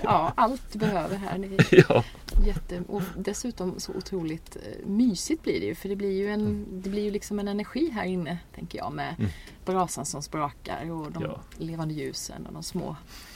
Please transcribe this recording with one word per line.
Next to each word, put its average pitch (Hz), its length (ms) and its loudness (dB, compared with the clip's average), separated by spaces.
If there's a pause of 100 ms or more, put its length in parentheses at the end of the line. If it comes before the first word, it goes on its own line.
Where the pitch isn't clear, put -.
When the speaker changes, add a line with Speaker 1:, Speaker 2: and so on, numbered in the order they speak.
Speaker 1:
ja, 170 340 6
allt 254 260 4 (100)
du 214 60 -4
behöver 196 380 2
här. 190 220 -4
Det 196 80 -4 (300)
är 180 120 12
Speaker 2:
<laughs> - 0 -
Ja. 120 160 6 (420)
Speaker 1:
jätte-, 180 420 0
och 202 140 -2 (160)
dessutom 196 640 -4
så - 120 -8
otroligt, 165 640 -6
eh, - 300 -12
mysigt 226 560 2
blir - 180 0
det 196 60 0
ju, 202 80 0
för 185 140 -8
det 196 80 -2
blir 202 220 -2
ju 202 100 0
en, 208 120 0
Speaker 2:
Mm. 208 300 0
Speaker 1:
det 185 200 -6
blir 208 120 -2
ju 208 80 0
liksom 208 280 -4
en 202 100 -2
energi 208 420 -2
här 208 140 -2
inne, 175 340 -2 (160)
tänker - 240 -10
jag, - 140 -6
med 143 260 -4
Speaker 2:
Mm. 104 120 0 (340)
Speaker 1:
brasan 180 420 0
som 143 160 -6
sprakar 151 680 -6
och 156 220 -6
de 165 100 -4
Speaker 2:
Ja. - 180 -6 (180)
Speaker 1:
levande 160 360 -4
ljusen 135 520 -8
och - 60 -14
de 156 100 -10
små 156 340 -4 (400)